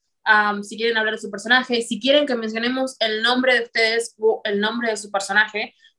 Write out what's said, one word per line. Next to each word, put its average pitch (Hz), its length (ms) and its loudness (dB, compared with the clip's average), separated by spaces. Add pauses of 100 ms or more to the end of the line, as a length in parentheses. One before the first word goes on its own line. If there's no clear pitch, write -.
(220)
am, 208 400 4
si 208 140 -12
quieren 226 220 0
hablar 220 160 0
de 214 60 -8
su 220 100 -10
personaje, 240 520 0
si 233 160 -6
quieren 285 280 4
que 254 100 -2
mencionemos 233 640 -4
el 220 220 -2
nombre 247 320 2
de 240 100 0
ustedes 226 540 0
o 220 260 2
el 202 160 -2
nombre 233 300 -2
de 214 80 -2
su 208 120 -14
personaje, 208 640 -2 (240)